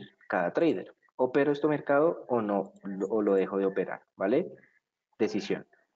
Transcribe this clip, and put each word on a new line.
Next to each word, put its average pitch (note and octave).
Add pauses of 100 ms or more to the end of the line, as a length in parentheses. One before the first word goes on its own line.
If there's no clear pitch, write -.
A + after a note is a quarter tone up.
(280)
cada F2
trader. C#3+ (200)
¿Opero C#3
este C#3+
mercado D3
o A#2+
no? G2+ (360)
¿O G#2+
lo G2+
dejo F#2+
de G2
operar? F#2+ (140)
¿Vale? G#2 (680)
Decisión. G2+ (300)